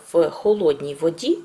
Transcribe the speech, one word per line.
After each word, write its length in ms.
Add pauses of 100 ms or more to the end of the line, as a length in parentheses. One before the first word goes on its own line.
(120)
в 180
холодній 640
воді 500